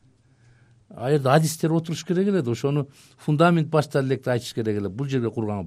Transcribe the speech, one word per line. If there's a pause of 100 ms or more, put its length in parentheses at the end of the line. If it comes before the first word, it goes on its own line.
(880)
А
жерде
адистер
отуруш
керек
эле
да,
ошону (320)
фундамент
баштан
электе
айтыш
керек
эле,
бул
жерге
курганга